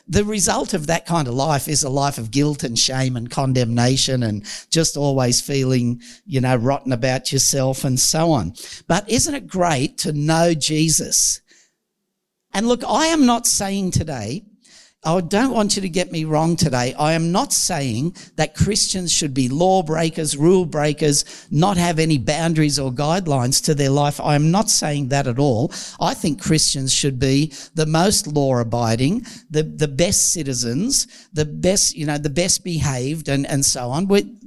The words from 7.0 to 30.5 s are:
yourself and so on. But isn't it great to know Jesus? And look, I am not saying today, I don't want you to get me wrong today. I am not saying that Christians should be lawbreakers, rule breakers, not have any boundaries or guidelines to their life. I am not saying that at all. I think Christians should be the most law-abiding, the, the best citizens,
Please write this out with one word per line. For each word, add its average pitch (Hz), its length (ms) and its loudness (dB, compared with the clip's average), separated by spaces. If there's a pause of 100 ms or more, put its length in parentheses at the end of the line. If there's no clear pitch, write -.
yourself 131 520 0
and 127 160 0
so 165 320 2
on. 95 220 0 (340)
But 202 200 0
isn't 269 260 0
it 226 120 -8
great 160 520 0
to - 140 -4
know 160 420 2
Jesus? - 840 0 (1120)
And 202 140 -2
look, 240 180 2
I 262 220 2
am 320 200 4
not 233 200 2
saying 196 460 -2
today, 147 520 -4 (600)
I 165 160 2
don't 202 320 0
want 208 220 2
you 202 80 -4
to 190 60 -6
get 180 240 -2
me 165 100 -4
wrong 156 320 2
today. 127 400 0
I 151 200 0
am 165 180 0
not 196 200 0
saying 139 600 -2 (220)
that 156 180 -2
Christians 190 560 0
should 147 240 -2
be 131 140 0
lawbreakers, 160 880 0
rule 180 280 4
breakers, 147 600 0 (260)
not 175 260 2
have 175 220 0
any 160 200 2
boundaries 151 600 0
or 135 140 -2
guidelines 143 720 0
to 160 100 2
their 139 160 2
life. 147 300 2
I 147 160 2
am 156 160 4
not 220 180 2
saying 143 380 -2
that 139 180 0
at 120 140 -2
all. 135 320 2 (260)
I - 160 0
think 151 260 -4
Christians 147 520 0
should 135 260 0
be 139 340 2 (220)
the 156 120 0
most 160 420 2
law-abiding, 123 1000 0 (240)
the, 156 140 0
the 151 240 -4
best 170 440 0
citizens, 135 1000 -4